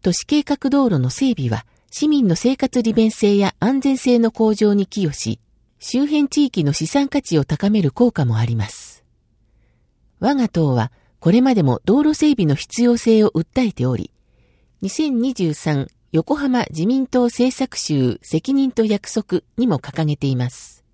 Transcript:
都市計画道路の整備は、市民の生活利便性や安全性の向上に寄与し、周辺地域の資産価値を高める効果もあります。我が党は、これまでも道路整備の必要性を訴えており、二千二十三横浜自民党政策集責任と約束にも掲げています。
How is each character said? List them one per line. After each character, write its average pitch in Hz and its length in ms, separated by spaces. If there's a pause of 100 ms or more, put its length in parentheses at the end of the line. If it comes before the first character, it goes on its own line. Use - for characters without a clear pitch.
都 180 100
市 - 140
計 294 160
画 277 280
道 277 180
路 170 100
の 127 100
整 262 240
備 131 160
は、 - 180 (240)
市 - 180
民 285 180
の 165 80
生 262 220
活 254 260
利 226 100
便 220 180
性 202 260
や 202 240
安 262 200
全 269 160
性 247 220
の 226 140
向 220 220
上 208 200
に 202 120
寄 - 160
与 147 140
し、 - 240 (380)
周 269 280
辺 294 220
地 294 180
域 180 180
の 143 80
資 156 140
産 277 220
価 277 140
値 160 160
を 139 60
高 202 260
め 214 100
る 147 120
効 240 180
果 156 140
も 113 140
あ 113 60
り 117 120
ま 101 120
す。 - 360 (1120)
我 254 160
が 247 140
党 151 260
は、 117 160 (300)
こ 165 100
れ 226 100
ま 262 140
で 196 80
も 127 220
道 262 180
路 302 120
整 302 180
備 214 120
の 147 100
必 - 280
要 240 140
性 226 260
を 208 80
訴 220 380
え - 40
て 123 140
お 127 100
り、 87 140 (720)
二 196 80
千 277 320
二 262 100
十 165 220
三 147 340 (240)
横 160 240
浜 262 320
自 156 160
民 262 220
党 247 180
政 240 320
策 - 200
集 131 460
責 160 300
任 269 200
と 226 120
約 208 260
束 - 300 (160)
に 247 100
も 175 120
掲 - 260
げ 147 120
て 143 100
い 135 100
ま 123 140
す。 - 440